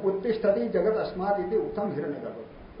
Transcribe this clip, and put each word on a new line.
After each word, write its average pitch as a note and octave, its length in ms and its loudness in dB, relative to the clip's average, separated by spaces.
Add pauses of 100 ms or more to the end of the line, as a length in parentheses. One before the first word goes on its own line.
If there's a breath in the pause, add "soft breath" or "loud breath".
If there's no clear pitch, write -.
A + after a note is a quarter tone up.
उत्तिष्ठति G#3 640 2
जगत G3 280 4
अस्मात् G3 440 0
इति F#3+ 160 0
उक्थम - 320 0
हिरण्यगर्भ, - 560 -6 (360)